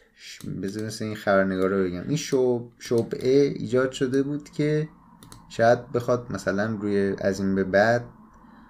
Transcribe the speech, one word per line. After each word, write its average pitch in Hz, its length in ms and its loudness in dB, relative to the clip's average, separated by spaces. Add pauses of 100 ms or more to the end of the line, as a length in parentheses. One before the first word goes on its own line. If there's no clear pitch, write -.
(160)
ش-، - 240 -20 (240)
بذار 104 220 -6
مثل 110 200 -8
این 107 100 -6
خبرنگار 95 540 2
رو 98 140 2
بگم. 90 240 -4
این 151 100 0
شب-، 123 640 0
شبهه 127 760 2
ایجاد 123 360 0
شده 135 320 0
بود 147 260 -6
که 151 380 -2 (600)
شاید 120 420 2
بخواد 120 380 -2
مثلاً 101 520 -2
روی، 101 400 0
از 98 180 0
این 98 160 0
به 95 80 2
بعد 107 420 2 (640)